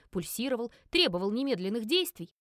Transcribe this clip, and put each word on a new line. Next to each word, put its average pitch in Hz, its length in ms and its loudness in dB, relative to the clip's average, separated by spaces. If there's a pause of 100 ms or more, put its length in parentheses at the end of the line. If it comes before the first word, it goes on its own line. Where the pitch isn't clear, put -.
(100)
пульсировал, 233 600 -4 (180)
требовал 202 400 2
немедленных 220 540 -2
действий. 302 560 0